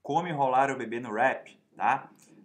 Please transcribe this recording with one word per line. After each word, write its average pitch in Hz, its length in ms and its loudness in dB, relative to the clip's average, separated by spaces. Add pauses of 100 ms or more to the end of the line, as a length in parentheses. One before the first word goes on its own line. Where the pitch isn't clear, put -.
Como 165 260 -2
enrolar 139 440 2
o 131 80 -4
bebê 117 220 -6
no 120 100 -10
wrap, 113 500 -2 (180)
tá? 117 320 0 (340)